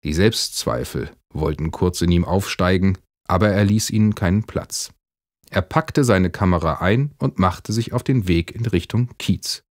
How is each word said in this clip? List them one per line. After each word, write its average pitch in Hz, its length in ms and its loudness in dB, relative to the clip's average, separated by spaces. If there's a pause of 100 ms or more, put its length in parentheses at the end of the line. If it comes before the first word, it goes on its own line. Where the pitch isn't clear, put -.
Die 76 100 -4
Selbstzweifel - 960 -2 (200)
wollten 78 380 -4
kurz 90 320 -2
in 87 100 2
ihm 85 140 4
aufsteigen, 92 720 0 (300)
aber 95 220 4
er 101 140 2
ließ 104 280 0
ihnen 107 240 2
keinen 101 300 0
Platz. - 460 -8 (600)
Er 95 100 0
packte - 420 0
seine 92 280 4
Kamera 85 500 0
ein 120 380 0
und 135 180 -2
machte 92 360 0
sich 113 200 -4
auf 120 100 -2
den 123 240 0
Weg 85 280 0
in 117 100 -4
Richtung 113 440 0 (100)
Kiez. - 520 -4